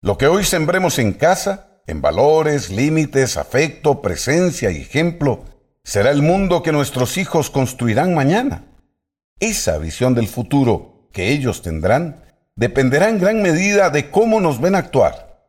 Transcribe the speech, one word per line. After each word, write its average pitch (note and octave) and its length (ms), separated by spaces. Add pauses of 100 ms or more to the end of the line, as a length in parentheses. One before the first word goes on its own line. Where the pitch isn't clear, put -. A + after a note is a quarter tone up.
Lo G3 160
que C3+ 100
hoy F#3 160
sembremos F3 560
en G#2+ 140
casa, F#3 720
en D2+ 140
valores, C3+ 680
límites, C3+ 680
afecto, C#3+ 640
presencia B2 720
y D2+ 100
ejemplo, D3+ 640 (400)
será G2+ 240
el C#3+ 120
mundo F3+ 420
que D#3+ 100
nuestros B2+ 440
hijos F3 320
construirán C3 640
mañana. F3 520 (720)
Esa G3+ 380
visión E2 360
del A#2 140
futuro B2 840
que F#2 160
ellos C3 320
tendrán G2 640 (320)
dependerá C3+ 500
en A3+ 120
gran G#3 220
medida F#3+ 480
de C#3+ 220
cómo A3 300
nos D3 180
ven F3+ 160
actuar - 720